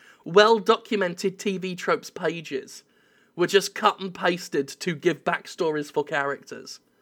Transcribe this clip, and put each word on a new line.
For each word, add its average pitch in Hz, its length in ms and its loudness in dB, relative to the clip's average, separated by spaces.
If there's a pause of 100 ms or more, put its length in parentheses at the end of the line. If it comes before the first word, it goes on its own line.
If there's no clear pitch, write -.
(260)
well-documented 196 1120 4
T 196 180 -2
V 180 180 -6
tropes - 340 -2
pages 160 720 -8 (540)
were 180 100 2
just 190 260 4
cut 208 280 0
and 190 120 -8
pasted 175 540 -2
to - 260 -6
give 160 300 -2
backstories 156 680 -4
for 151 140 -2
characters. 139 800 -6 (200)